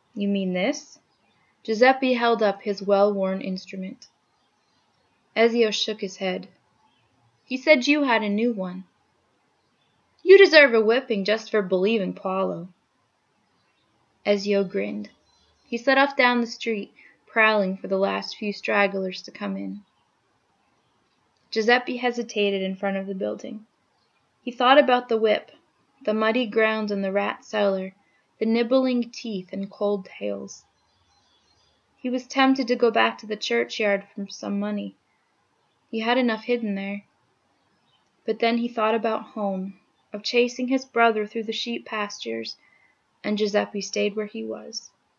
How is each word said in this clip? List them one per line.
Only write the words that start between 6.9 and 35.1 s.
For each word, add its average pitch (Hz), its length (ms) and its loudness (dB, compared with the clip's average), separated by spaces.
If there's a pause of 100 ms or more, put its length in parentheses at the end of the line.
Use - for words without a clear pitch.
"He 254 140 -6
said 277 280 4
you 294 180 4
had 226 180 2
a 214 60 -2
new 226 240 0
one." 185 320 -8 (1400)
"You 381 140 12
deserve 294 360 10
a 220 60 6
whipping 220 440 0
just 214 260 -2
for 214 120 2
believing 185 520 0
Paolo." 185 540 -4 (1600)
Ezio 202 400 2
grinned. 208 460 -6 (560)
He 233 100 -6
set 269 220 2
off 277 180 2
down 247 240 2
the 233 60 -2
street, 226 460 -8 (340)
prowling 214 500 2
for 190 100 -12
the 190 120 -2
last 196 380 -4
few 208 160 -6
stragglers 196 720 -2
to - 80 -20
come 196 280 -8
in. 202 240 -10 (1700)
Giuseppe 240 460 0
hesitated 226 680 -2
in 190 140 -6
front 196 200 -4
of 196 120 -6
the 196 60 -8
building. 208 520 -8 (800)
He 240 80 -6
thought 262 260 6
about 247 300 4
the 226 100 2
whip, 214 320 0 (540)
the 214 100 0
muddy 220 320 0
ground 220 460 0
in 196 100 -2
the 196 80 -2
rat 202 340 -4
cellar, 190 480 -2 (460)
the 220 80 -2
nibbling 240 640 2
teeth 196 420 -10
and 196 160 -8
cold 202 380 -4
tails. 202 580 -10 (1300)
He - 120 -10
was 247 200 -6
tempted 269 400 2
to 247 80 2
go 240 160 4
back 226 260 0
to 214 80 -16
the 208 100 -6
churchyard 214 800 -2
for 196 140 -10
some 202 320 -6
money. 202 340 -6 (960)